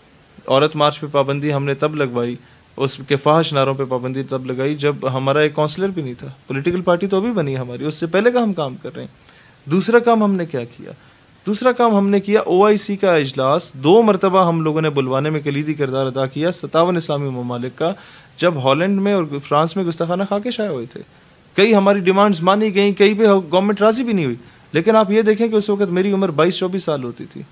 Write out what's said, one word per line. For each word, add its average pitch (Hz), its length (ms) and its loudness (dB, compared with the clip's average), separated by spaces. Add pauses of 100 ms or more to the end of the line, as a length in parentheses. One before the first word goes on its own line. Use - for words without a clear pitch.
(480)
औरत 151 280 2
मार्च 147 220 0
पे 156 80 -10
पाबंदी 143 440 -2
हमने 139 240 -2
तब 151 200 -2
लगवाई, 123 440 -4 (400)
उसके 135 380 -2
फाहिश 156 360 2
नारों 135 220 0
पे 135 100 -4
पाबंदी 127 380 -4
तब 131 240 -6
लगाई 131 280 -4
जब 143 320 -4
हमारा 135 360 0
एक 151 120 0
काउंसलर 156 340 -2
भी 180 140 -6
नहीं 127 120 -8
था, 135 220 -16 (120)
पॉलिटिकल 165 320 -2
पार्टी 175 260 0
तो 196 100 -2
अभी 208 140 -2
बनी 165 220 -2
है 131 60 -4
हमारी, 123 260 -8
उससे 156 220 -6
पहले 196 240 2
का 247 100 0
हम 220 120 0
काम 151 220 -6
कर - 140 -14
रहे 131 160 -12
हैं। 139 80 -16 (560)
दूसरा 190 320 2
काम 226 240 2
हमने 190 220 0
क्या 131 180 -6
किया? - 300 -18 (520)
दूसरा 214 260 0
काम 240 220 2
हमने 196 260 2
किया, 202 200 0
ओआईसी 202 560 2
का 185 200 2
इजलास 135 600 0
दो 165 260 6
मरतबा 190 400 4
हम 170 200 2
लोगों 156 180 0
ने 156 100 0
बुलवाने 139 400 -2
में 151 120 -4
कलीदी 147 320 -4
किरदार 135 320 -2
अदा 131 200 -4
किया 143 240 -2
सत्तावन 175 460 0
इस्लामी 143 340 -4
ममालिक 123 420 -6
का, 170 220 -2 (440)
जब 165 200 0
हॉलैंड 160 420 2
में 202 140 0
और 151 240 -2
फ्रांस 156 380 0
में 190 100 -2
गुस्ताखाना 170 380 -4
खाके 208 280 -4
शाये 214 160 -4
हुए 127 180 -6
थे। - 400 -20 (300)
कई 214 160 4
हमारी 202 280 4
डिमांड्स 190 420 2
मानी 208 280 2
गई, 202 220 2
कई 202 220 4
पे 214 100 2
गवर्नमेंट 196 580 2
राज़ी 220 220 2
भी 233 80 -2
नहीं 185 120 0
हुई। 123 140 -4 (360)
लेकिन 180 220 2
आप 214 140 4
ये 214 120 4
देखें 214 280 2
कि 220 60 0
उस 208 140 0
वक्त 196 220 0
मेरी 190 200 0
उम्र 190 180 0
बाईस 160 280 2
चौबीस 185 260 -4
साल 147 180 -2
होती 120 220 -10
थी। - 280 -16